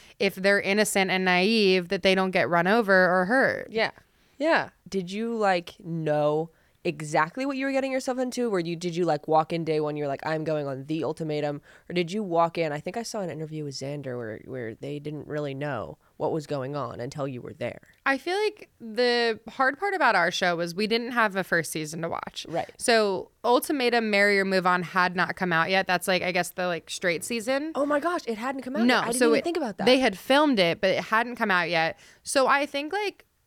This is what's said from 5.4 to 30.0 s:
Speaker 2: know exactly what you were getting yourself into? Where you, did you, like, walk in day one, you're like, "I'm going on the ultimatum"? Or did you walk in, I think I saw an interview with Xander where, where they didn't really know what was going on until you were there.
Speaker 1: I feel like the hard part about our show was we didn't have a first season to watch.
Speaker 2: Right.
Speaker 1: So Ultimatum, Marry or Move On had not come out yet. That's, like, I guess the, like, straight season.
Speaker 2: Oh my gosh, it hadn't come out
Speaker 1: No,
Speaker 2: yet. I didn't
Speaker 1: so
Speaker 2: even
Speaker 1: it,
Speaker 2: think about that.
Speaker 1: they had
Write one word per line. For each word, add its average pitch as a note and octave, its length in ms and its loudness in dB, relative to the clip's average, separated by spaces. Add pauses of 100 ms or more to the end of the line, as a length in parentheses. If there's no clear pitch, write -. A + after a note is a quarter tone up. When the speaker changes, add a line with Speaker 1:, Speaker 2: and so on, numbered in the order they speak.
Speaker 2:
know D#3 720 0 (360)
exactly D#3 600 -2
what C#4 120 -4
you C4+ 80 -2
were C4+ 80 -2
getting C4+ 180 0
yourself C4 280 -2
into? B3 300 -2
Where F#3+ 120 2
you, E3+ 140 -4
did E3+ 200 -6
you, F3 100 0
like, D3+ 220 0
walk D#3 240 2
in E3 140 -2
day D#3 160 0
one, D3+ 160 -2
you're D3 100 -2
like, C#3 180 -6
"I'm D#3 180 -2
going D3+ 220 -2
on C3+ 200 -8
the D#3 180 -4
ultimatum"? D3+ 580 -4 (280)
Or E3+ 40 -8
did F3 180 0
you G#3+ 120 -4
walk E3+ 340 2
in, D#3+ 140 0
I D3 80 -6
think F3+ 180 -8
I A#3 60 -6
saw A3+ 180 -8
an F3 80 -4
interview D#3 360 -8
with C3+ 100 -8
Xander C3+ 420 -8
where, A2 280 -8
where A#2 300 -10
they C#3+ 240 -10
didn't D3+ 280 -10
really D3 260 -6
know C3+ 440 -6 (200)
what C#3 140 -2
was D3+ 160 -4
going C#3+ 280 -4
on B2+ 240 -8
until C#3 280 -6
you B2 140 -8
were - 120 -12
there. - 260 -8 (260)
Speaker 1:
I C4+ 120 0
feel F4 260 -4
like G#4 260 -6 (120)
the A#3 580 0 (120)
hard C4+ 260 0
part G4 160 -2
about C4+ 220 2
our F3 160 4
show F3 260 0
was E3+ 180 -4
we G#3 120 0
didn't A#3 240 -2
have A3 260 0
a F#3 80 -2
first E3 260 -2
season D#3+ 300 -8
to E3 80 -4
watch. - 400 -10
Speaker 2:
Right. E3 280 -4
Speaker 1:
So G#3+ 540 2 (140)
Ultimatum, A#3+ 640 2
Marry G3+ 300 4
or G3 60 2
Move F#3+ 220 2
On F3+ 160 4
had F3+ 320 0
not F3 220 0
come F3+ 160 0
out E3 160 2
yet. F#3+ 180 2
That's, F3+ 220 0
like, F3+ 120 2
I F3+ 120 0
guess F3 160 0
the, F3+ 180 -4
like, E3+ 220 -6
straight E3+ 340 -2
season. C4 520 -2
Speaker 2:
Oh C#4 100 0
my D4 160 0
gosh, E4+ 240 -2
it A3+ 120 -4
hadn't C4 260 -6
come B3+ 120 -8
out A3+ 100 2
Speaker 1:
No, B3 100 6
Speaker 2:
yet. G3 80 2
I G#3 40 -2
didn't A#3+ 120 -2
Speaker 1:
so A#3+ 100 6
Speaker 2:
even A3+ 100 6
Speaker 1:
it, - 60 -2
Speaker 2:
think E4+ 120 -2
about B3 200 -4
that. - 80 -2
Speaker 1:
they C4 140 6
had G#3+ 180 2